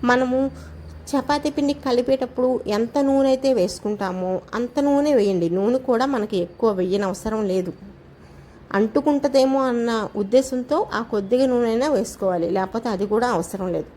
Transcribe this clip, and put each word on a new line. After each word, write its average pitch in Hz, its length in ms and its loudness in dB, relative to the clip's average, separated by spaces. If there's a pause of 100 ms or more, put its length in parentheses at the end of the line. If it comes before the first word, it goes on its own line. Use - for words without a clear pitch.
మనము 254 460 2 (540)
చపాతీ 285 460 0
పిండి 285 220 0
కలిపేటప్పుడు 254 920 0
ఎంత 226 320 0
నూనె 269 300 4
అయితే 262 240 2
వేసుకుంటామో 196 880 -2 (140)
అంత 240 260 -2
నూనె 285 340 2
వేయండి. 190 360 2
నూనె 202 280 2
కూడా 254 280 2
మనకి 214 300 -2
ఎక్కువ 185 360 -2
వేయని 190 320 0
అవసరం 214 400 -4
లేదు, 185 280 -2 (1000)
అంటుకుంటుందేమో 269 920 2
అన్న 233 540 -2
ఉద్దేశంతో 254 800 0
ఆ 220 80 -2
కొద్దిగా 226 440 0
నూనె 240 220 2
అయినా 240 200 0
వేసుకోవాలి, 185 640 0
లేకపోతే 196 380 -2
అది 202 180 -2
కూడా 220 220 0
అవసరం 190 440 -2
లేదు. 156 120 -2 (120)